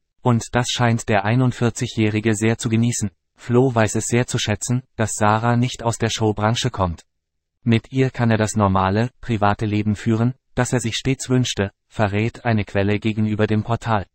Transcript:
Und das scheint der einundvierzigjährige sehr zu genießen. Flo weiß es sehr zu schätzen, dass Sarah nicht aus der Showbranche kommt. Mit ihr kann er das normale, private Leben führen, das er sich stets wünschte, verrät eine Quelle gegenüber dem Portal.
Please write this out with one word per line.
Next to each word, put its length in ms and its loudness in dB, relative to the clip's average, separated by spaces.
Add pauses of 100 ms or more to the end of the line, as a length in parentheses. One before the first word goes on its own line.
(220)
Und 340 0
das 140 0
scheint 380 0
der 160 2
einundvierzigjährige 1080 0
sehr 240 0
zu 120 -4
genießen. 420 0 (240)
Flo 380 2
weiß 220 2
es 100 -2
sehr 220 0
zu 100 -4
schätzen, 460 -2 (120)
dass 200 -4
Sarah 420 2
nicht 240 -2
aus 160 -2
der 120 0
Showbranche 600 0
kommt. 360 -4 (580)
Mit 280 2
ihr 200 0
kann 180 0
er 80 2
das 180 -2
normale, 540 2 (100)
private 460 0
Leben 300 0
führen, 400 0 (180)
das 200 -2
er 60 2
sich 160 -6
stets 320 -4
wünschte, 440 0 (160)
verrät 580 -2
eine 200 0
Quelle 340 0
gegenüber 480 0
dem 160 0
Portal. 520 -2